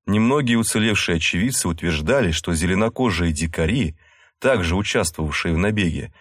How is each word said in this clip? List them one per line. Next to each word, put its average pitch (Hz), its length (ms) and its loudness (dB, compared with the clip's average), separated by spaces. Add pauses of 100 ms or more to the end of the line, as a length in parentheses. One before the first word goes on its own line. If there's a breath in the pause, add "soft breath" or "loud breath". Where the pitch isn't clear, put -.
немногие 117 520 2
уцелевшие 107 580 0
очевидцы 90 520 0
утверждали, 85 640 0
что 82 240 -2
зеленокожие 92 760 0
дикари, 82 640 -2 (420 soft breath)
также 98 360 2
участвовавшие 90 800 -2
в 80 40 2
набеге, 90 640 0